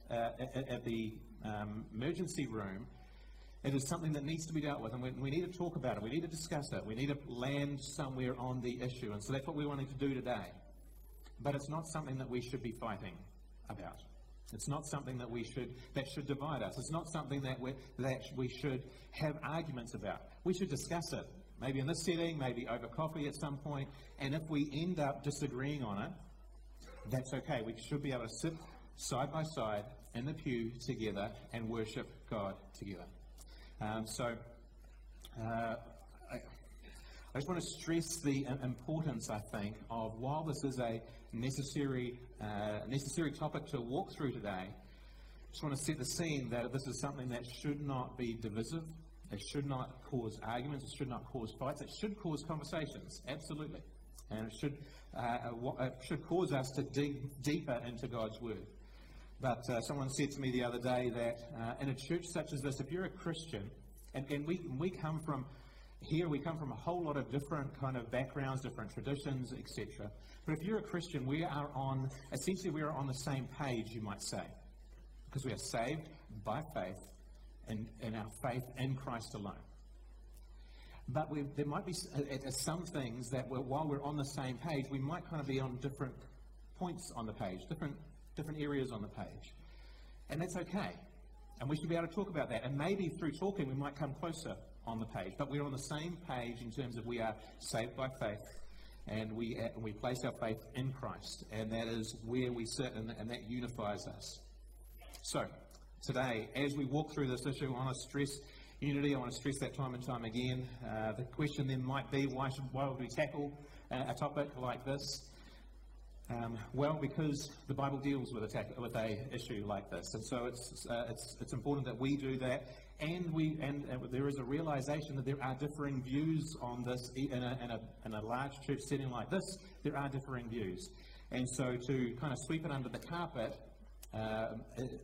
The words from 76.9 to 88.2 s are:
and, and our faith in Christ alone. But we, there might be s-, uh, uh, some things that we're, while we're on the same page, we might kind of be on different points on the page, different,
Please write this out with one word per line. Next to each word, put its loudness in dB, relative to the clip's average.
and, 0
and -2
our -2
faith 2
in 4
Christ -4
alone. -2
But 2
we, 2
there 4
might 2
be 0
s-, -4
uh, 0
uh, -2
some 2
things -2
that 0
we're, 0
while 2
we're 2
on 2
the 4
same 0
page, 2
we 2
might 0
kind 0
of -2
be 6
on 0
different 0
points -2
on -2
the -2
page, -2
different, -2